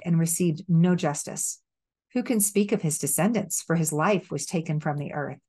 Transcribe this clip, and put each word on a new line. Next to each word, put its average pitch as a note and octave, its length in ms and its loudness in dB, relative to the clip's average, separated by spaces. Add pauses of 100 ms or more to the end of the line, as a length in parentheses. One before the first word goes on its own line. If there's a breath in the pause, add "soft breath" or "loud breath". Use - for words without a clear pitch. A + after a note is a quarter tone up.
and E3+ 160 2
received E3 480 0
no F3 260 6
justice. - 680 -4 (520)
Who B3 100 -2
can A3+ 180 0
speak G3+ 320 2
of - 80 0
his D3+ 160 0
descendants? G3 640 0
For E3 160 0
his D3+ 160 0
life E3+ 360 0
was D3+ 160 -6
taken D#3+ 360 -2
from D3 160 -2
the C#3+ 160 -8
earth. C#3+ 360 -6